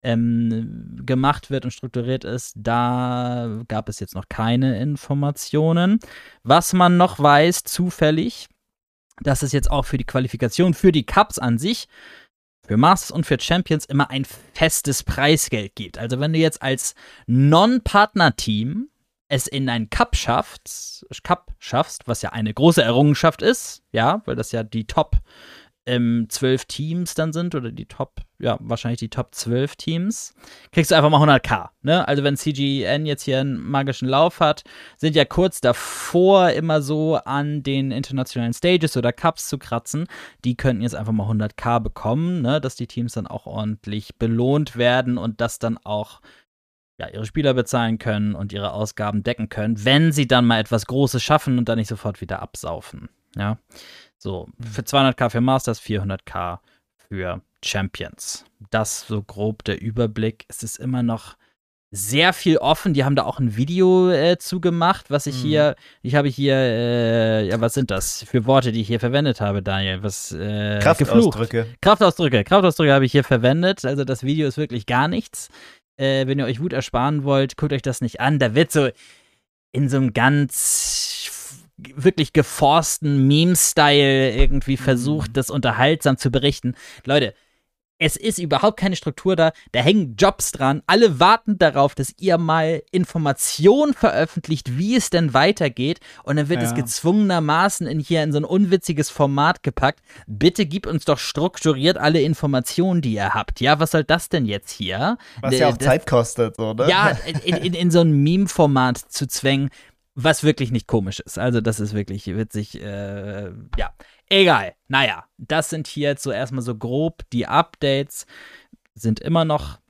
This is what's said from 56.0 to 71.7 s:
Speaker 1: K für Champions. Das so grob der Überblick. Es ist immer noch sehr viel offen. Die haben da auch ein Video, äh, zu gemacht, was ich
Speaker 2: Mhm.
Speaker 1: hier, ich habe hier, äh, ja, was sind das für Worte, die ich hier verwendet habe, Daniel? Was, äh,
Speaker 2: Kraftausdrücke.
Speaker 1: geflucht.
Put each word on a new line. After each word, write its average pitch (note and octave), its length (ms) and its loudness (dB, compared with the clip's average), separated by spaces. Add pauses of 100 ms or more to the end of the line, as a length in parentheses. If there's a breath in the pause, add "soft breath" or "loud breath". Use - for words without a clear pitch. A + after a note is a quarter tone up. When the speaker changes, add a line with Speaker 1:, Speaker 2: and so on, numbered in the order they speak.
Speaker 1:
K F2+ 340 -8 (480)
für F#2 320 -8 (240)
Champions. - 800 -8 (240)
Das - 380 -4
so G#2 160 -6
grob G#2 420 -6
der - 160 -6
Überblick. A2+ 680 -4
Es - 140 -14
ist A2+ 140 -10
immer B2+ 260 -4
noch A2+ 360 -6 (520)
sehr C3 440 0
viel D#3+ 240 2
offen. D#3 340 0
Die C#3 100 2
haben C#3 140 2
da - 80 0
auch G#2+ 140 -6
ein A#2 180 0
Video, F#3 540 4
äh, E3+ 260 2
zu - 240 -8
gemacht, E3+ 480 0
was C#3+ 180 -2
ich C3 100 -6
Speaker 2:
Mhm. B2+ 40 -6
Speaker 1:
hier, D3+ 360 2 (260 soft breath)
ich B2 140 -2
habe C#3+ 120 2
hier, C#3 260 0
äh, A#2 920 2
ja, A2 140 0
was A#2 100 0
sind C3 180 -2
das - 340 -4
für A#2+ 200 -2
Worte, B2+ 280 2
die A2+ 100 -4
ich G2 60 -6
hier A2+ 120 -2
verwendet C3 400 -2
habe, G2+ 220 -2
Daniel? F#2+ 400 -4
Was, - 300 -8
äh, G#2 480 -4
Speaker 2:
Kraftausdrücke. B2 840 2
Speaker 1:
geflucht. A2+ 180 -12